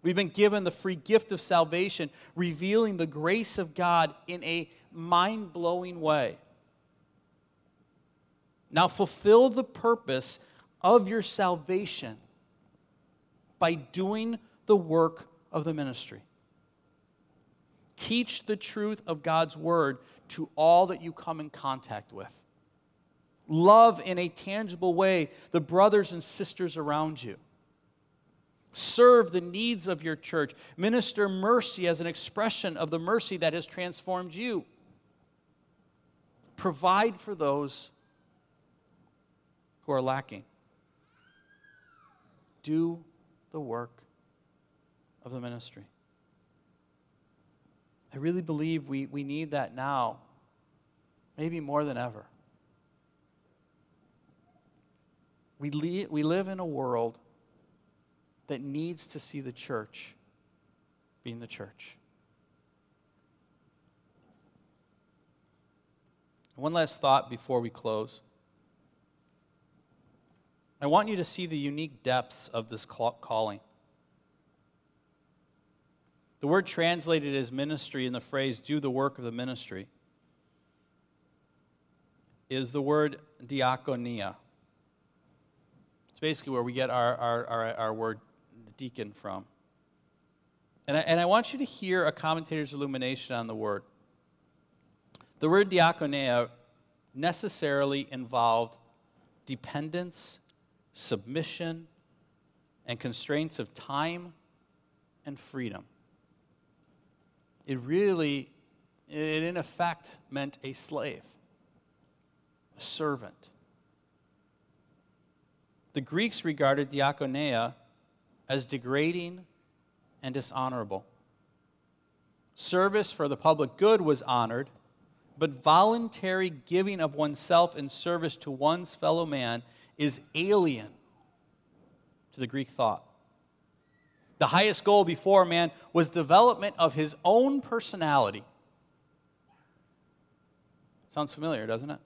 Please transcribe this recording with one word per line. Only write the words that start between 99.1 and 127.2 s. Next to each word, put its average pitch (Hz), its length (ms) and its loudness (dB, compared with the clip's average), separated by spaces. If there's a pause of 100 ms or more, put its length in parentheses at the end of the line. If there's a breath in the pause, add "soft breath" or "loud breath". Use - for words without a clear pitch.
dependence, 156 960 -10 (540)
submission, 160 920 -8 (1000)
and 120 140 -8
constraints 147 600 -4
of 117 140 -10
time 165 600 -6 (920)
and 139 140 -14
freedom. 107 460 -10 (1800)
It 131 140 -6
really, 156 720 0 (560)
it 156 360 -4
in 175 120 -6
effect - 640 -6 (120)
meant 139 360 -8
a 135 80 -10
slave, - 500 -8 (1500)
a - 40 -18
servant. 135 680 -8 (2500)
The 143 80 -2
Greeks 196 420 -4
regarded 143 480 2
diakonia 139 840 -2 (720)
as 131 160 -2
degrading 160 800 -4 (800)
and 131 140 -8
dishonorable. 123 680 -6 (1500)
Service 196 580 0
for 143 160 -2
the 139 80 -2
public 151 400 2
good 214 260 6
was 151 200 2
honored, 123 480 0 (640)
but 143 280 -2
voluntary 190 880 4
giving 185 500 -2
of 143 140 0
oneself 151 600 2